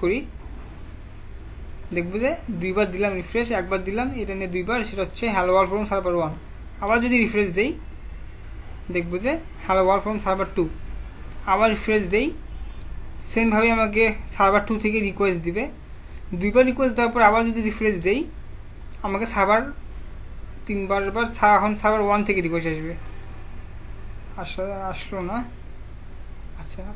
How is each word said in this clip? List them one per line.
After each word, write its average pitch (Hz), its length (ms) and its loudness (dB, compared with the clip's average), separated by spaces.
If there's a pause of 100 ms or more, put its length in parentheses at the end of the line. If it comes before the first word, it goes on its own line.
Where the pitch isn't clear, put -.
করি, 185 140 2 (1800)
দেখবো 175 280 -2
যে 269 80 4 (300)
দুইবার 190 320 2
দিলাম 196 180 2 (100)
refresh, 233 260 -2 (140)
একবার 185 260 0
দিলাম, 226 200 0 (140)
এটা 196 180 -4
নিয়ে 190 160 -4
দুইবার, 185 220 0 (100)
সেটা 196 180 -4
হচ্ছে - 200 -6 (100)
hello 180 200 4
world 190 160 6
from 208 200 0
server 180 240 0 (100)
one। 156 100 -4 (480)
আবার 214 220 4
যদি 247 100 4 (100)
refresh 208 240 2 (100)
দেই, 254 120 2 (1200)
দেখবো 175 280 -2
যে 254 80 2 (340)
hello 190 220 4
world 196 180 6
from 214 200 0
server 190 300 2
two। 170 120 4 (840)
আবার 208 220 6
refresh 214 280 2 (120)
দেই, 247 120 4 (1040)
সেমভাবে 226 440 4
আমাকে 220 280 4 (320)
server 202 320 6
two 226 60 2 (100)
থেকে 214 140 2 (120)
request 190 380 2
দিবে। 190 160 -2 (760)
দুইবার 214 300 6
request 254 260 2
দেওয়ার 233 180 4
পর 240 140 6
আবার 220 200 6
যদি 226 100 -2 (100)
refresh 214 260 0 (120)
দেই, 220 120 2 (880)
আমাকে 202 280 0
server 208 260 6 (1080)
তিনবার, 196 420 0
এবার 220 160 0 (120)
সা-, 208 220 8
এখন 208 120 4 (100)
সার্ভার 214 260 4
ওয়ান 208 200 4
থেকে 196 200 2
request 165 260 0
আসবে। 160 200 -6 (1500)
আসা-, 190 360 -4 (120)
আসলো 196 280 -6 (100)
না, 214 80 -2 (1200)
আচ্ছা, 185 200 -8 (140)